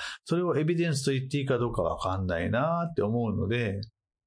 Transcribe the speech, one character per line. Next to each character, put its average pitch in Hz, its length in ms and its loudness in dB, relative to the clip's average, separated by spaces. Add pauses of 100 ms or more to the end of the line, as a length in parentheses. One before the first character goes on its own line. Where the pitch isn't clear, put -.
(240)
そ 165 120 0
れ 180 80 2
を 156 120 2
エ 151 60 4
ビ 165 140 2
デ 170 100 2
ン 156 80 2
ス 131 100 -4
と 139 60 2
言 131 140 0
っ 135 40 -10
て 147 100 -2
い - 20 2
い 139 60 -2
か 131 120 2
ど 120 120 2
う - 20 -6
か 92 100 0
わ 80 160 0
か 95 180 -2
ん 95 100 -2
な 85 140 0
い 90 80 0
な 165 440 0
っ - 20 -12
て - 80 0
思 220 300 0
う - 20 0
の - 140 -2
で。 107 320 -2 (460)